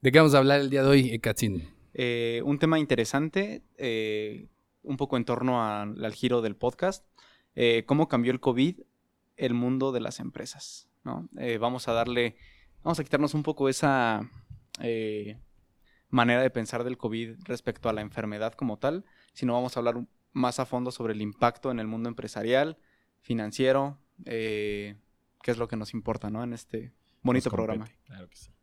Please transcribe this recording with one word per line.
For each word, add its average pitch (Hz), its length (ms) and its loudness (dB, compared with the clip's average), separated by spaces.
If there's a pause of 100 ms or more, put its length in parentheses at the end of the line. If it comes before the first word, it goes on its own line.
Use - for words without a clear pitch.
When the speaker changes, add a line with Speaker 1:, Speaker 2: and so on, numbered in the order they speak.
Speaker 1:
¿De 135 120 4
qué 147 60 12
vamos 156 160 8
a 143 40 10
hablar 139 220 6
el 139 100 0
día 139 120 2
de 135 60 6
hoy, 135 220 8
eh, 113 100 -2
Katzin? 101 480 0 (240)
Speaker 2:
Eh, 117 540 -2
un 143 120 0
tema 160 220 4
interesante, 147 800 -2 (140)
eh, 107 720 -4 (340)
un 139 140 -6
poco 135 220 -2
en 117 80 0
torno 123 360 0
a, 104 200 -4
al 107 320 -8
giro 123 280 0
del 107 140 -4
podcast, 175 480 -4 (500)
eh, 117 320 4
cómo 156 220 2
cambió 120 240 2
el 131 80 -2
covid 135 400 2 (560)
el 127 160 -2
mundo 131 400 0
de 123 80 -2
las - 200 -8
empresas, - 680 -14 (160)
¿no? 127 240 -10 (100)
Eh, 117 200 -4
vamos 123 300 -2
a 120 40 0
darle, 117 440 0 (480)
vamos 160 160 0
a 147 40 -2
quitarnos 147 300 0
un 151 80 2
poco 143 260 0
esa, 123 640 2 (500)
eh, 107 580 -4 (680)
manera 120 320 4
de 131 100 2
pensar 120 340 -6
del 127 120 -6
covid 113 340 -6 (120)
respecto - 460 -6
a 110 40 0
la 107 80 -2
enfermedad 107 520 -6
como 113 260 -4
tal, 160 260 -2 (280)
sino 123 220 -2
vamos 123 220 0
a 123 40 -2
hablar 120 160 0
un, 123 120 -8 (240)
más 127 280 0
a 127 60 -2
fondo 123 260 -4
sobre 113 220 -4
el 107 60 -6
impacto 120 520 0
en 117 80 -4
el 110 80 -4
mundo 113 200 -6
empresarial, 120 680 0 (440)
financiero, 131 760 0 (260)
eh, 104 680 -6 (480)
que - 80 -4
es 117 80 0
lo 117 80 -4
que - 100 -8
nos 107 180 -8
importa, 107 360 -6
¿no? 110 140 -6
En 120 80 -8
este 117 400 -12 (320)
bonito 127 260 4
Speaker 3:
Nos 107 60 -4
compete. - 0 -
Speaker 2:
programa. 110 340 -4 (160)
Speaker 3:
Claro 92 220 -20
que - 80 -20
sí. - 140 -20 (120)